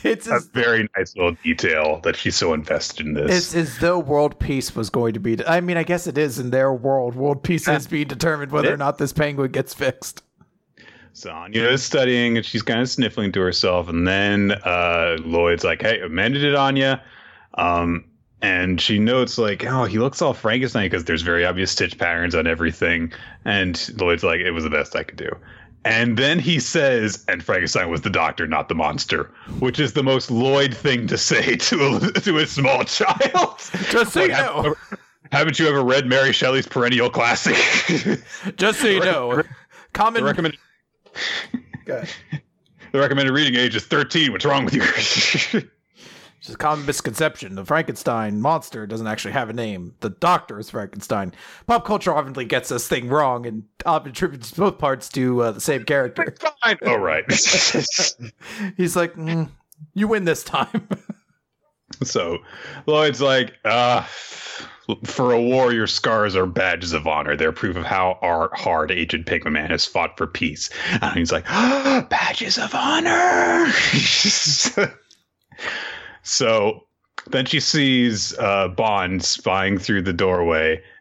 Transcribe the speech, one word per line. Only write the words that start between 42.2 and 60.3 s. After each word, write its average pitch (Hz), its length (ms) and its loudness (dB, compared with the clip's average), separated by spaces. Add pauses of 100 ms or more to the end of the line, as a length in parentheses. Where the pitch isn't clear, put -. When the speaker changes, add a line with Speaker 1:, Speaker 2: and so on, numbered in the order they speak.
Speaker 2:
the 139 80 2
recommended 139 320 2
reading 139 240 2
age 123 180 2
is 110 100 -4
thirteen. 147 480 0
What's 92 120 -4
wrong 139 200 2
with 123 100 0
you? - 880 0 (100)
<laughs> - 60 -20 (640)
Speaker 1:
It's - 100 -18
a 113 60 -16
common 151 300 -2
misconception. 139 680 -4
The 98 80 -10
Frankenstein 113 760 -2
monster 127 460 -2
doesn't 110 220 -8
actually 107 240 -6
have 123 180 -2
a - 20 -10
name. 104 480 -8
The 110 100 -6
doctor 156 500 0
is 110 100 -14
Frankenstein. 101 640 -6 (320)
Pop - 180 2
culture 196 300 0
often 139 180 -2 (140)
gets 127 220 0
this 123 180 -4
thing 123 220 -2
wrong 127 360 2
and 110 200 -8 (200)
often 151 280 0
attributes 139 400 -6
both 190 260 0
parts 135 320 -2
to, 123 320 2
uh, 117 80 2
the 92 100 -6
same 135 240 0
character. 143 520 0 (260)
Speaker 2:
Fine. 220 240 2
All 226 140 2
right. 80 260 0
<laughs> - 1500 -2
Speaker 1:
He's 175 180 0
like, 170 220 0
"Mm, 160 340 -4 (440)
you 208 120 0
win 208 200 0
this 160 180 0